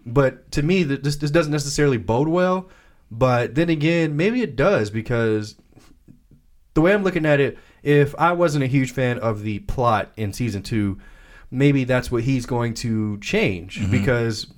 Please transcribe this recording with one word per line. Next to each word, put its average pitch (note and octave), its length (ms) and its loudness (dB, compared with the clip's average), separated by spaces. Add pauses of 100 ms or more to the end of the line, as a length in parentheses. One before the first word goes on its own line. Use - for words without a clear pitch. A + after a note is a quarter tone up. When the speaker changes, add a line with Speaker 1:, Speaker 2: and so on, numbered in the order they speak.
Speaker 1:
but B2+ 460 0
to D3+ 100 -2
me, F3+ 220 2
th-, C#3 180 -4
this, C#3+ 140 -4
this D3 140 -4
doesn't D3+ 220 2
necessarily C#3+ 460 0
bode A2+ 300 0
well. F#3 420 0 (400)
But A#2+ 440 0
then E3 140 0
again, D#3+ 480 0
maybe G#3+ 240 0
it D#3 160 -4
does, C3+ 320 2
because A2 680 -2 (1160)
the D#3+ 60 4
way F3+ 140 6
I'm G3+ 100 0
looking F3 220 0
at D3 140 4
it, C3+ 180 0 (240)
if D3 360 4
I E3 140 4
wasn't D#3+ 320 2
a C3 40 -2
huge C3 240 2
fan B2 260 -2
of G#2 240 -2
the G#2+ 180 -4
plot A2+ 560 0
in G#2 160 -4
season G2+ 300 -4
two, G2+ 360 -2 (520)
maybe C#3 340 2
that's B2 260 0
what A#2+ 120 0
he's B2 240 0
going A#2 280 -2
to G#2+ 440 -4
change. G2+ 640 -4
Speaker 2:
Mm-hmm. F#2+ 100 -2
Speaker 1:
Because A#2 560 0 (100)